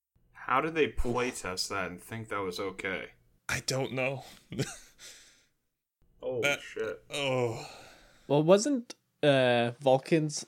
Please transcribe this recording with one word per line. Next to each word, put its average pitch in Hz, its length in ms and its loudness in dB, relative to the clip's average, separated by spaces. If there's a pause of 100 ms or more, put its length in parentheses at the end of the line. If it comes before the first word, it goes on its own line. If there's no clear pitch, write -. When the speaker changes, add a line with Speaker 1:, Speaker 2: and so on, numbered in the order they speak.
(340)
Speaker 1:
How - 280 0
did 160 120 -4
they 147 140 4
playtest 120 800 -2
that 95 240 -4
and 87 100 -14
think 113 280 -12
that 101 120 -4
was 92 180 -6
okay? 92 500 -6 (380)
Speaker 2:
I 135 200 -4
don't 131 260 -2
know. 131 320 -4 (260)
<laughs> - 140 -4 (1500)
Speaker 1:
Holy 127 220 -4
Speaker 2:
That 143 220 0
Speaker 1:
shit. - 400 -8 (100)
Speaker 2:
Oh. 127 540 -2 (600)
Speaker 3:
Well, 147 140 4
wasn't, 226 540 4 (260)
uh, 123 580 4
Vulcan's 147 680 2